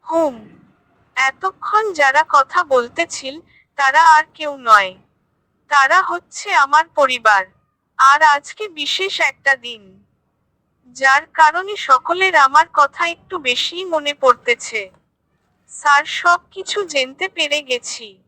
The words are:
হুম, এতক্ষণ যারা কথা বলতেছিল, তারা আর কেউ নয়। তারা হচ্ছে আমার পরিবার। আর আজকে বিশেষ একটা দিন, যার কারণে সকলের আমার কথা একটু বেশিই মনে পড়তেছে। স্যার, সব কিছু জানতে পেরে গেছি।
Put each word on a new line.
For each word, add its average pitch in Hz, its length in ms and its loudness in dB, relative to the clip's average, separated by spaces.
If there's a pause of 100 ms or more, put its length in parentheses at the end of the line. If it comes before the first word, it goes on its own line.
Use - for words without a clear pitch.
(120)
হুম, 269 380 -4 (640)
এতক্ষণ 381 760 -4
যারা 294 360 2
কথা 302 340 0
বলতেছিল, 269 760 -4 (360)
তারা 285 280 2
আর 311 200 6 (100)
কেউ 294 240 -8
নয়। 202 400 2 (720)
তারা 294 340 2
হচ্ছে 359 520 -8
আমার 302 340 2
পরিবার। 226 580 0 (520)
আর 277 240 4
আজকে 302 480 0
বিশেষ 330 520 -6
একটা 277 340 -2
দিন, 208 480 -20 (880)
যার 269 340 0
কারণে 349 500 0
সকলের 359 600 0
আমার 285 380 4
কথা 302 340 0
একটু 339 300 -12
বেশিই 302 480 -6
মনে 302 280 -4
পড়তেছে। 240 760 -2 (760)
স্যার, 294 380 0
সব 349 340 0 (120)
কিছু 381 340 -8
জানতে 277 420 -6
পেরে 302 340 -4
গেছি। 240 560 -10 (100)